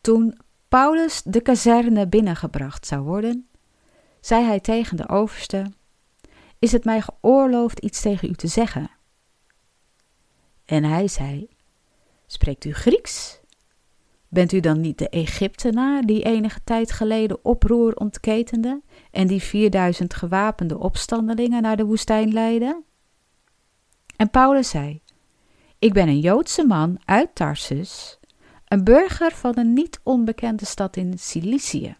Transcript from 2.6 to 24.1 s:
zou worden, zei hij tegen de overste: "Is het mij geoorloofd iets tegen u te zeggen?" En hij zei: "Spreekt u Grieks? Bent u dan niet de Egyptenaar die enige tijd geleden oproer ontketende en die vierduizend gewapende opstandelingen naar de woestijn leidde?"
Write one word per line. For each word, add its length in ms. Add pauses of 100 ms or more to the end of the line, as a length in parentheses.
zou 160
worden, 460 (720)
zei 240
hij 160
tegen 360
de 120
overste: 640 (880)
"Is 140
het 120
mij 160
geoorloofd 800
iets 220
tegen 280
u 40
te 140
zeggen?" 440 (1700)
En 200
hij 240
zei: 400 (800)
"Spreekt 380
u 80
Grieks? 680 (880)
Bent 240
u 80
dan 200
niet 180
de 100
Egyptenaar 920
die 200
enige 420
tijd 280
geleden 520
oproer 500
ontketende 880 (280)
en 160
die 160
vierduizend 720
gewapende 640
opstandelingen 840
naar 140
de 80
woestijn 480
leidde?" 500 (1300)